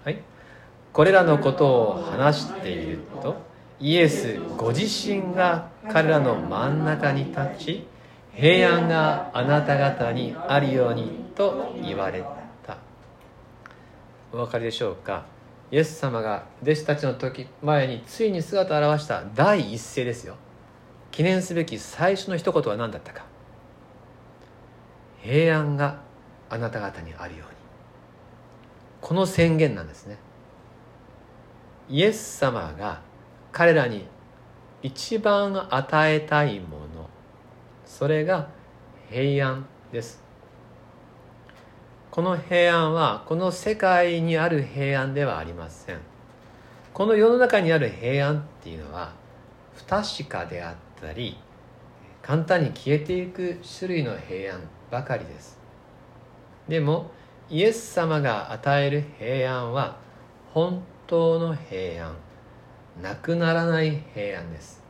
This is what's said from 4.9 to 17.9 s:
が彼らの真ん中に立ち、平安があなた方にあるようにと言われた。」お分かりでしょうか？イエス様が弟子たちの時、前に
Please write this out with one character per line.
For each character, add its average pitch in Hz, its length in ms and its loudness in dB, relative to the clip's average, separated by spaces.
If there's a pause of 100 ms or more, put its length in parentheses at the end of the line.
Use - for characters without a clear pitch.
が 175 340 2 (200)
彼 160 200 4
ら 156 100 6
の 127 160 2
真 95 340 -2
ん 156 160 0
中 151 260 0
に 139 140 -2
立 143 220 -4 (100)
ち、 170 300 -8 (440)
平 175 420 6
安 170 140 2
が 156 460 2
あ 120 100 0
な 147 200 4
た 143 140 2
方 135 360 0
に 127 200 -4 (140)
あ 139 140 4
る 135 120 0
よ 127 160 4
う 117 40 0
に 117 320 -6 (100)
と - 480 -2
言 95 140 -6
わ 95 120 -2
れ 92 140 -6 (420)
た。」 104 120 -14 (1500)
お 113 60 -10
分 120 100 -4
か 120 120 -4
り 117 60 -4
で 113 60 -2
し - 100 -6
ょ 107 100 -2
う 85 40 -8
か？ 92 300 -8 (460)
イ 135 60 2
エ 156 60 4
ス - 160 -6
様 120 220 -4
が 104 240 -4 (180)
弟 151 120 4
子 151 100 -8
た 147 100 2
ち 147 80 -8
の 131 120 -2
時、 127 320 -8 (140)
前 147 260 2
に 120 180 -6